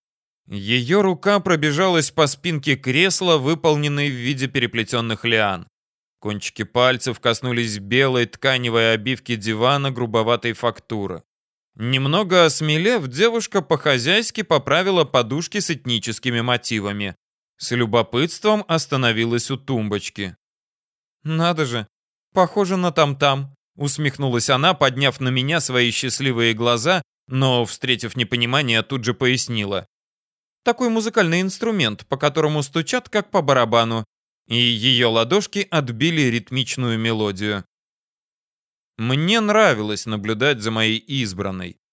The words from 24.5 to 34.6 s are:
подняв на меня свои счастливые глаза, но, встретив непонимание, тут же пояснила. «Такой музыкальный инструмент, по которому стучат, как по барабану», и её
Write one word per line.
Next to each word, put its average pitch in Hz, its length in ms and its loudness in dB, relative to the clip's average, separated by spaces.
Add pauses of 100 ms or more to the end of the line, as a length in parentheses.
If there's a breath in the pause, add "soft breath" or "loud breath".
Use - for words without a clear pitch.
подняв 135 480 0
на 127 80 0
меня 135 320 0
свои 123 300 2
счастливые 117 600 0
глаза, 120 480 0 (260)
но, 127 380 2
встретив 123 520 -4
непонимание, 120 640 0
тут 127 240 -4
же 120 80 0
пояснила. 110 720 -2 (760)
«Такой 240 260 0
музыкальный 214 500 2
инструмент, 185 680 -2
по 135 100 -4
которому 151 440 0
стучат, 165 460 -2
как - 240 -2
по 190 100 2
барабану», 117 600 2 (440)
и 113 100 -2
её 120 540 2